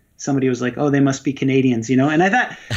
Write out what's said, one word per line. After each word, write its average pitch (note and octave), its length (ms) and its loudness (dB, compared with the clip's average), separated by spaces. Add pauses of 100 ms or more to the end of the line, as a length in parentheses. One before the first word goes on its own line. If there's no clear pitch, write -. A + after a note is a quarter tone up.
(180)
somebody C3+ 320 -2
was A#2+ 100 -4
like, B2 160 -4
"Oh, D3 140 0
they C#3 100 2
must C3+ 240 0
be C#3+ 80 -2
Canadians," C3 560 0
you C3 80 0
know? C#3 140 2
And D#3 120 2
I F#3+ 60 2
thought, A#3+ 260 0 (220)